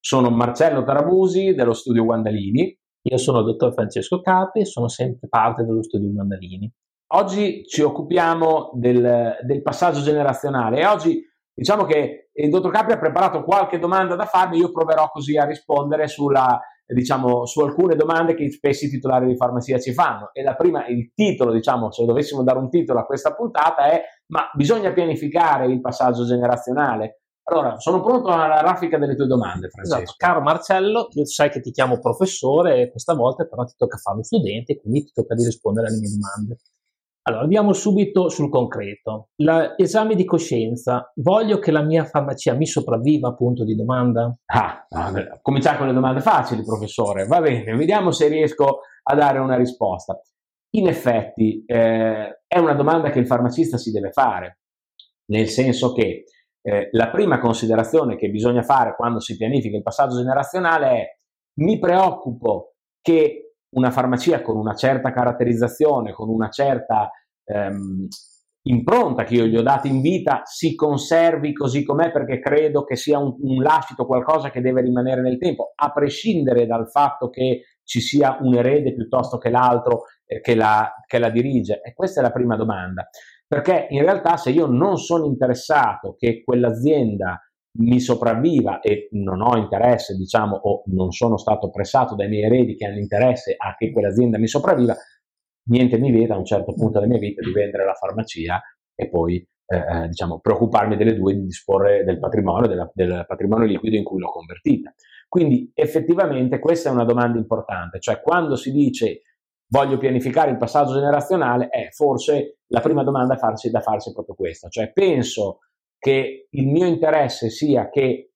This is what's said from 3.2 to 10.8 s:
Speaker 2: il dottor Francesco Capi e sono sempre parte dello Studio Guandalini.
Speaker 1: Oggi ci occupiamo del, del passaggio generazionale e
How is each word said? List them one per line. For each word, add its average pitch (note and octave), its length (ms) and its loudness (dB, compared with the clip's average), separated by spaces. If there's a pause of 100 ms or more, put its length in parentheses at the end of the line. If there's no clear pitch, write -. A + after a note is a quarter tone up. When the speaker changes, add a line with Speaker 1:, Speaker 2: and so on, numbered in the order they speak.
Speaker 2:
il G#2+ 40 2
dottor A#2 280 0
Francesco A#2 480 -4
Capi F#3 400 0
e G3 40 2
sono A#2+ 220 -6
sempre B2 400 -6
parte A#2 360 0
dello A2+ 200 -2
Studio G#2 280 -4
Guandalini. G2 560 -6 (460)
Speaker 1:
Oggi F#3+ 540 0
ci - 160 0
occupiamo E3 920 0
del, A#2+ 720 2
del C3 160 -2
passaggio D3+ 400 0
generazionale C#3 760 0
e F3 80 2